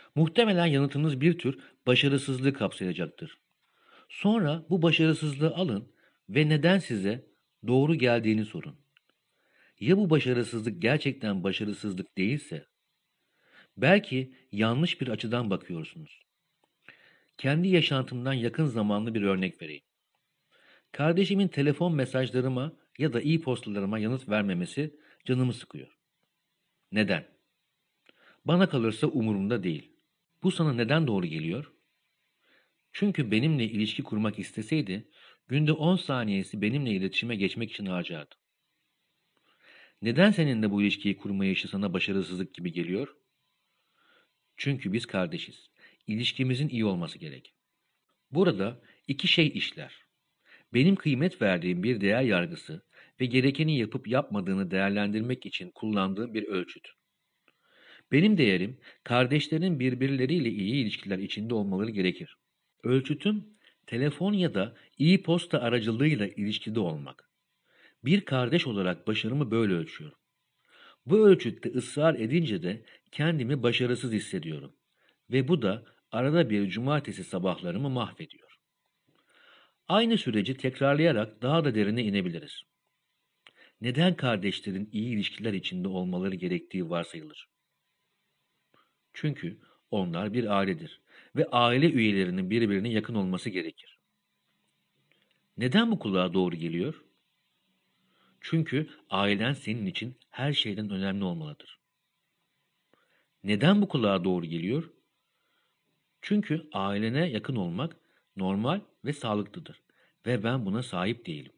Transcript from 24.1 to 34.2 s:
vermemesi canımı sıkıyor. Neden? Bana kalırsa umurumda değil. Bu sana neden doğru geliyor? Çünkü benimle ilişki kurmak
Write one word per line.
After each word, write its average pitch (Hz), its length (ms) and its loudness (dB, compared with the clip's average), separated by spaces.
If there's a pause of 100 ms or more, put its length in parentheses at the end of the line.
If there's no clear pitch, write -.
vermemesi 104 680 -2 (280)
canımı 127 280 0
sıkıyor. - 460 -14 (920)
Neden? 95 360 0 (1160)
Bana 180 240 4
kalırsa 113 380 0
umurumda 107 560 0
değil. 80 300 -6 (500)
Bu 190 80 2
sana 156 220 0
neden 123 340 2
doğru 98 200 0
geliyor? 80 460 -6 (1200)
Çünkü 165 380 0
benimle 127 340 2
ilişki 107 380 -2
kurmak 107 360 -2